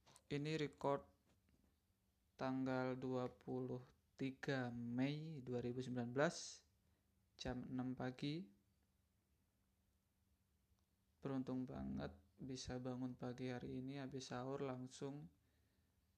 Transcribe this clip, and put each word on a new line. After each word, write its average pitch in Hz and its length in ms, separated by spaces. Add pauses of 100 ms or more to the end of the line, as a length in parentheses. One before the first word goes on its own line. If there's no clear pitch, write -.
(340)
ini 151 240
record 139 480 (1300)
tanggal 131 640
dua 127 320
puluh 127 560 (320)
tiga 131 560
Mei 131 720
dua 123 160
ribu 123 160
sembilan 123 320
belas, 139 480 (800)
jam 127 320
enam 127 240
pagi. 131 480 (2750)
Beruntung 131 480
banget 135 400 (340)
bisa 131 320
bangun 127 400
pagi 123 400
hari 131 240
ini, 135 240
habis 131 240
sahur 135 400
langsung 127 480 (1040)